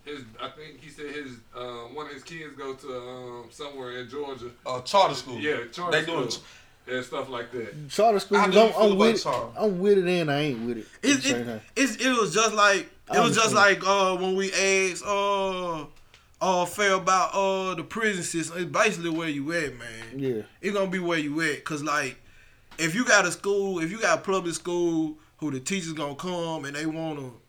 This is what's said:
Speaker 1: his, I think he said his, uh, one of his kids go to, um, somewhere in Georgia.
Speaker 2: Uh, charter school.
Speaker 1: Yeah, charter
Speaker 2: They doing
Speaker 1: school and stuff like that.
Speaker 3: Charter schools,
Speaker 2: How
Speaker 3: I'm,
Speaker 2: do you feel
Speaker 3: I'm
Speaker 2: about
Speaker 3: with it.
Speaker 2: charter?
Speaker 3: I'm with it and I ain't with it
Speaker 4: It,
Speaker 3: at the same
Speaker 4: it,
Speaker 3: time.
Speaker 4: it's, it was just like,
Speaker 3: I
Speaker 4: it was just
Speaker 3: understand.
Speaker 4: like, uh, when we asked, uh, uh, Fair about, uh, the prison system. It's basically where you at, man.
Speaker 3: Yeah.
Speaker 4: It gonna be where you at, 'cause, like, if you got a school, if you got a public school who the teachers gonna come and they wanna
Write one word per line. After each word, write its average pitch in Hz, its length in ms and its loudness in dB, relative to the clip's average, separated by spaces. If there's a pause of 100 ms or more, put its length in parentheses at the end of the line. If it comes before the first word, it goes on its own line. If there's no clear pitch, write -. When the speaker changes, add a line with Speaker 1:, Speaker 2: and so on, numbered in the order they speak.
Speaker 1:
his, 147 180 -12 (200)
I - 80 -8
think 151 320 -20
he 156 80 -20
said 147 220 -14
his, 139 220 -10 (220)
uh, 123 280 -10 (100)
one 151 140 -10
of 143 60 -14
his 135 100 -18
kids 156 340 -14
go 135 160 -8
to, 131 240 -10
um, 123 540 -12
somewhere 139 480 -12
in 123 100 -12
Georgia. 131 400 -8 (160)
Speaker 2:
Uh, 127 160 -6
charter 185 320 4
school. 127 260 -8
Speaker 1:
Yeah, 147 180 0 (140)
charter 170 300 0
Speaker 2:
They 165 100 -4
doing 131 200 -2
Speaker 1:
school - 120 -8 (440)
and 127 180 -4
stuff 139 240 -6
like 120 220 -8
that. 127 380 -10
Speaker 3:
Charter 208 300 4
schools, 202 200 2
Speaker 2:
How 202 60 6
Speaker 3:
I'm, 196 60 2
Speaker 2:
do 185 80 8
you 226 100 10
feel - 80 -2
Speaker 3:
I'm 214 100 6
Speaker 2:
about 196 100 4
Speaker 3:
with 220 180 6
it. 185 40 -2
Speaker 2:
charter? 123 280 -2 (100)
Speaker 3:
I'm 190 220 0
with 202 200 6
it 175 80 0
and 175 240 2
I 139 80 2
ain't 127 260 -2
with 120 140 -2
it - 80 -14 (160)
Speaker 4:
It, 262 140 4
Speaker 3:
at - 40 -4
the 277 80 -2
same 247 120 0
Speaker 4:
it, 233 40 -4
Speaker 3:
time. 110 160 -8 (140)
Speaker 4:
it's, 226 220 0
it 247 120 2 (100)
was 185 140 0
just 214 220 2
like, 202 340 4 (200)
Speaker 3:
I - 80 2
Speaker 4:
it - 40 6
was 175 140 4
just 214 200 4
Speaker 3:
understand. 196 280 6
Speaker 4:
like, 185 40 -2
uh, 196 300 4
when 185 180 0
we 196 160 -2
asked, 190 540 2
uh, 190 800 -2 (560)
uh, 180 240 2
Fair 196 300 2
about, 185 400 2
uh, 190 400 0
the 165 80 -8
prison 202 400 -2
system. 165 340 -6
It's 175 140 -6
basically 170 400 2
where 160 180 -2
you 143 240 -4
at, 143 240 -4
man. 117 100 -14 (300)
Speaker 3:
Yeah. 131 240 -2 (200)
Speaker 4:
It 202 100 -2
gonna 196 180 0
be 185 100 -2
where 170 200 0
you 151 220 -2
at, 151 220 -2
'cause, 147 200 -6
like, 147 340 -2 (640)
if 165 160 0
you 240 100 0
got 208 220 6
a 165 40 0
school, 196 480 0
if 165 120 -2
you 220 80 -8
got 180 180 4
a 135 40 -4
public 175 340 0
school 165 600 0 (200)
who 151 140 -4
the 131 80 -4
teachers 165 340 -4
gonna 147 220 -6
come 170 500 -4
and 143 100 -8
they 151 120 -4
wanna 156 420 -6 (200)